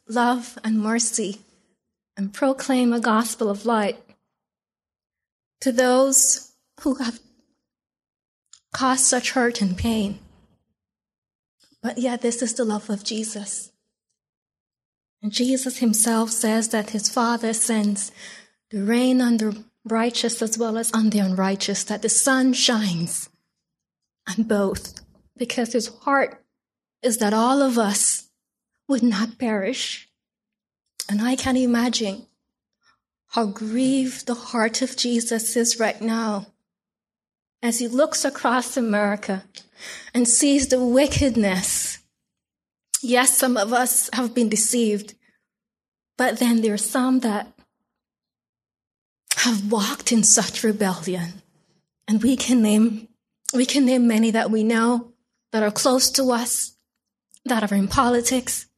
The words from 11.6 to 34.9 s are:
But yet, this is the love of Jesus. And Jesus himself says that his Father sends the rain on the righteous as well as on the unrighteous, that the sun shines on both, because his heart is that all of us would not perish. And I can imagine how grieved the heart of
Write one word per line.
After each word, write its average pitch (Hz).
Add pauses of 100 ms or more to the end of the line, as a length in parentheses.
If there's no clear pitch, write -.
But -
yet, 240
this 233
is 240
the 254
love 208
of 202
Jesus. 220 (1500)
And 208
Jesus 254
himself 226
says 220
that 214
his 208
Father 233
sends 208 (580)
the 202
rain 254
on 240
the 214 (200)
righteous 233
as 220
well 226
as 226
on 220
the 208
unrighteous, 190
that 208
the 226
sun 262
shines 208 (1000)
on 208
both, 202 (360)
because -
his 226
heart - (580)
is 226
that 214
all 254
of 247
us - (580)
would 262
not 220
perish. 220 (1000)
And 208
I 247
can 262
imagine 240 (1000)
how 233
grieved 254
the 240
heart 226
of 254